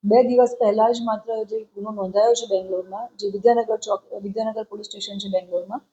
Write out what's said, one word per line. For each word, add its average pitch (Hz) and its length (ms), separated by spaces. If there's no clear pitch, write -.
બે 220 180
દિવસ 247 380
પહેલા 220 300
જ 240 120
માત્ર 220 420
જે 220 180
ગુનો 208 280
નોંધાયો 208 440
છે 233 160
બેંગ્લોરમાં, 190 680
જે 208 120
વિદ્યાનગર 220 480
ચોક, 208 360
વિદ્યાનગર 220 400
પોલીસ 208 240
સ્ટેશન 202 320
છે 196 140
બેંગ્લોરમાં 180 480